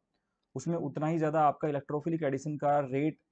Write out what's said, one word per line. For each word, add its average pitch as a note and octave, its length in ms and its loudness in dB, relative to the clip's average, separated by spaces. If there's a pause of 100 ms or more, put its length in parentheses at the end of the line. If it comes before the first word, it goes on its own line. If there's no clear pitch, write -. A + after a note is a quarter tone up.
(560)
उसमें E3 220 -2
उतना D3 300 -4
ही E3 100 0
ज़्यादा D#3 260 2
आपका D3 240 2
इलेक्ट्रोफिलिक D3+ 560 -2
एडिशन C#3 340 -2
का D3 240 2
रेट C#3 380 -2 (120)